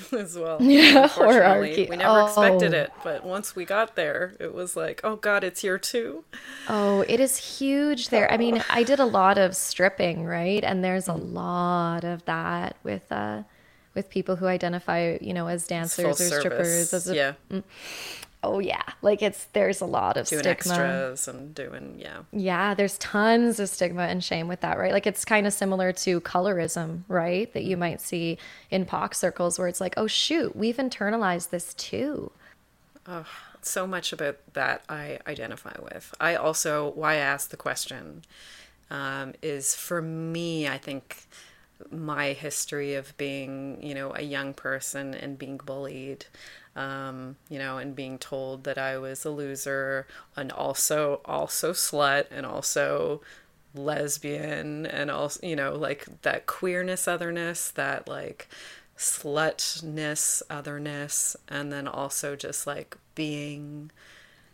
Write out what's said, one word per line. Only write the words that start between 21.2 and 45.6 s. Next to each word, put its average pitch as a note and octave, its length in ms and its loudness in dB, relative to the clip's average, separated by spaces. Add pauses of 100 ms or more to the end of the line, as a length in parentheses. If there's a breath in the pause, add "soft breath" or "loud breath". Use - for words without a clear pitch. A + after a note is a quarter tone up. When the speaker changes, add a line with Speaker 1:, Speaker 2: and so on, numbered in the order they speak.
Speaker 1:
and C3+ 260 -12
doing, - 440 -12
yeah. - 340 -14
Speaker 2:
Yeah, F#3+ 420 0
there's G3 240 0
tons A3+ 640 4
of G3 80 -2
stigma F3 340 0
and F3 200 0
shame E3+ 260 -2
with F3+ 140 -4
that, - 140 0
right? F#3+ 160 2
Like, G3+ 140 4
it's G#3 180 -2
kinda G#3 280 4
similar F#3+ 400 2
to F3+ 280 2
colorism, E3+ 880 0
right? F3+ 440 0
That - 120 -4
you F#3 120 0
Speaker 1:
Mm. - 20 -2
Speaker 2:
might F3 220 -2
see E3+ 380 -2 (320 loud breath)
in F#3+ 160 2
poc - 280 -2
circles F3 440 0
where F#3 100 0
it's F3 120 -4
like, F#3 160 -2
"Oh, A3 120 0
shoot, - 480 0
we've A#3 200 0
internalized G#3 720 0
this - 240 -6
too." - 580 -4 (720 soft breath)
Speaker 1:
Ugh, E3+ 200 -12 (360 loud breath)
so F#3 240 -2
much F#3 260 -4
about D3+ 260 -2 (160)
that C3+ 340 -2
I D3 380 -8
identify A#2+ 540 -10
with. - 400 -16
I E3+ 160 4
also, D3+ 580 0
why D#3 200 2
I - 20 2
asked C#3 340 0
the - 60 -14
question, C3+ 680 -8 (640 loud breath)
um, C#3 520 -6
is C#3+ 340 -2
for E3+ 260 -4
me, D#3+ 680 -4
I C3+ 100 -4
think - 480 -12 (640 loud breath)
my D3 440 -4
history C#3+ 600 -6
of C3+ 240 -8
being, C3+ 640 -8
you D3 120 -8
know, C3+ 200 -8
a - 80 -8
young C#3 320 -6
person C3+ 600 -6
and C#3 240 -10
being C3+ 200 -10
bullied, C#3 680 -10 (500 loud breath)